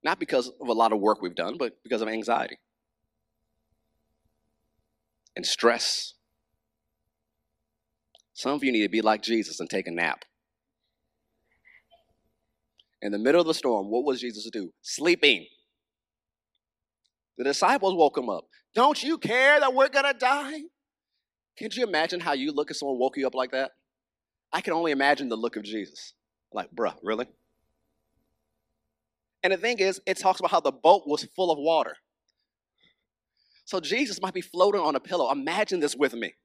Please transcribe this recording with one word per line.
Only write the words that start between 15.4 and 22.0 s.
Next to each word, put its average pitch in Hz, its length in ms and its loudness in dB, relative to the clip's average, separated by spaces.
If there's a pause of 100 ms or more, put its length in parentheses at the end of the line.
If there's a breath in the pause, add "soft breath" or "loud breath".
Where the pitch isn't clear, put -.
The 123 80 -6
disciples 190 500 2
woke 160 220 4
him 123 140 -4
up. 90 180 -8 (240 soft breath)
"Don't 269 300 4
you 285 160 -4
care 269 420 4
that 269 140 2
we're 269 160 4
gonna 277 240 2
die?" 277 480 -2 (920)
Can't - 200 -10
you 254 100 0
imagine 165 340 0